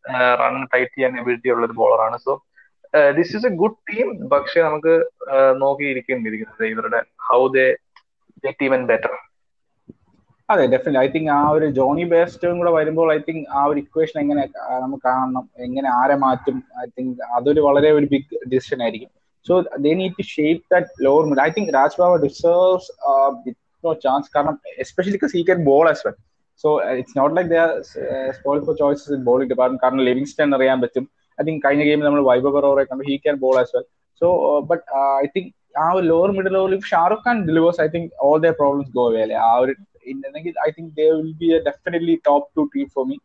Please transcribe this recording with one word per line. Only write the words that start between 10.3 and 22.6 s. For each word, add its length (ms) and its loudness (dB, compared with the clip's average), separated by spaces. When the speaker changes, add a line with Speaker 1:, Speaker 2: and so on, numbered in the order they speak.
Speaker 2:
അതെ, 160 4
definitely. 320 0
I 100 2
think 220 -4
ആ 200 2
ഒരു 160 2
ജോണി 380 0
ബെയർസ്റ്റോയും 540 0
കൂടെ 120 0
വരുമ്പോൾ 440 2
I 60 -2
think 320 -8
ആ 120 0
ഒരു 140 0
ഇക്വേഷൻ 420 -4
എങ്ങനെ, 280 -2
ആ, 180 -6
നമുക്ക് 260 -8
കാണണം, 540 -2
എങ്ങനെ 320 -6
ആരെ 240 2
മാറ്റും, 500 -2
I 40 -14
think 340 -10
അതൊരു 260 2
വളരെ 300 4
ഒരു 160 4
ബിഗ് 440 -6
ഡിസിഷൻ 320 -4
ആയിരിക്കും. 280 -8
So, 120 2
they 140 2
need 260 -4
to 40 -6
shape 380 -2
that 120 2
lower 180 4
middle. 240 2
I 0 -
think 240 -4
Raj 260 2
Bawa 200 4
deserves, 680 2